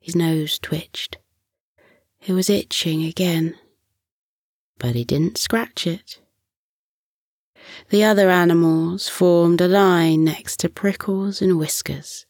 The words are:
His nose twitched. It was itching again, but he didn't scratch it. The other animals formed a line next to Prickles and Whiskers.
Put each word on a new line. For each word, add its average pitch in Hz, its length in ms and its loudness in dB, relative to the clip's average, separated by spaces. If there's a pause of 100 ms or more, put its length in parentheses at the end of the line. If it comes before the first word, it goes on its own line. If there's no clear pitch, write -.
His 170 160 -10
nose 160 420 -2
twitched. - 600 -10 (1080)
It 190 60 -4
was 185 160 0
itching 160 560 -2
again, 165 540 -2 (1200)
but 120 160 -2
he 120 100 -2
didn't 147 340 -2
scratch - 480 -4
it. - 340 -8 (1700)
The 208 140 4
other 208 240 4
animals 170 800 2
formed 170 520 4
a 180 80 2
line 170 560 4
next - 360 -6
to 180 80 -2
Prickles 196 720 -4
and 185 180 2
Whiskers. - 720 -8